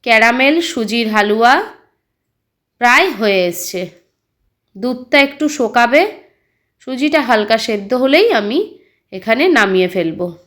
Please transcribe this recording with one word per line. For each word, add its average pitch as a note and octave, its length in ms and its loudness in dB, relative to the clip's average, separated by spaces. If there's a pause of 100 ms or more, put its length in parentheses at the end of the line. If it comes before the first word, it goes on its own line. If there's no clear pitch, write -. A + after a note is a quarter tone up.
ক্যারামেল A#3+ 560 4
সুজির A3+ 520 -4
হালুয়া G#3+ 400 2 (1300)
প্রায় C4 280 2 (120)
হয়ে G3+ 200 0 (100)
এসছে। F3 320 -8 (960)
দুধটা B3+ 400 -4 (100)
একটু D4 180 -6 (120)
শোকাবে, A#3+ 440 2 (840)
সুজিটা C#4 380 -2
হালকা A3 360 0
সেদ্ধ G#3 360 -6
হলেই C#4 380 2
আমি B3 280 -2 (520)
এখানে A3+ 320 -2 (140)
নামিয়ে F#3 380 2
ফেলবো। E3 320 -4 (200)